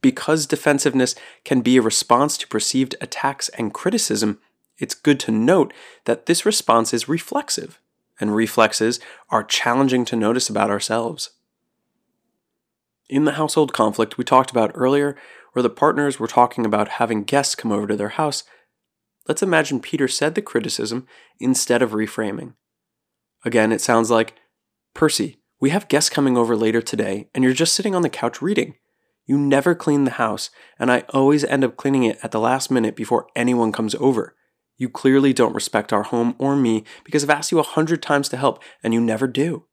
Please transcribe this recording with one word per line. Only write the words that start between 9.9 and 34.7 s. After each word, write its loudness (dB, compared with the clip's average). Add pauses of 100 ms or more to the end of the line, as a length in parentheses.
to -4
notice 0
about 0
ourselves. -4 (1800)
In 2
the 2
household 0
conflict 0
we -4
talked 4
about 0
earlier, 0 (360)
where 0
the 4
partners 0
were -4
talking 2
about 0
having -2
guests 0
come -4
over -2
to -2
their -4
house, -4 (840)
let's -2
imagine 0
Peter -2
said -2
the -2
criticism -4 (340)
instead 2
of 0
reframing. -6 (880)
Again, 2
it -2
sounds 2
like, 2 (580)
"Percy, -2 (180)
we 2
have -2
guests 2
coming 0
over 2
later 0
today, -6
and 0
you're 4
just 0
sitting -2
on 0
the 0
couch -6
reading. -2 (500)
You 2
never 2
clean 0
the -4
house, -4 (280)
and 0
I 4 (100)
always 2
end 0
up -2
cleaning 0
it 0
at -8
the -2
last 0
minute 0
before -2
anyone 0
comes -4
over. 0 (400)